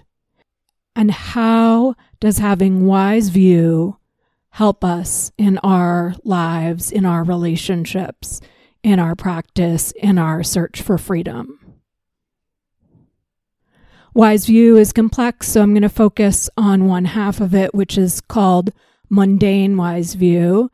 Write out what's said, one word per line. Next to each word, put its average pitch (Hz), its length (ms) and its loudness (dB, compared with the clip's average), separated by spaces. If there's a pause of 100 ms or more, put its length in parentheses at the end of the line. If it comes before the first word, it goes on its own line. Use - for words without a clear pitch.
(960)
And 214 160 2
how 226 840 0 (260)
does 208 160 0
having 190 480 0
wise 196 420 2
view 175 720 2 (540)
help 202 340 -2
us 175 520 -6
in 196 200 0
our 175 680 0
lives, 170 640 -4
in 190 160 -2
our 170 200 -2
relationships, 175 1120 -6 (420)
in 202 160 2
our 170 160 0
practice, 170 800 -6
in 196 260 0
our 160 240 -2
search - 400 -6
for 185 160 -2
freedom? 165 800 -10 (2500)
Wise 214 320 4
view 226 320 6
is 214 160 4
complex, 240 560 -2
so 214 120 2
I'm 208 120 4
gonna 208 160 2
focus 208 680 0
on 196 320 2
one 180 160 0
half 202 380 -4
of 185 120 -2
it, 190 220 0
which 196 220 -4
is 185 240 -2
called 185 500 0 (360)
mundane 196 680 2
wise 175 380 -4
view, 180 580 2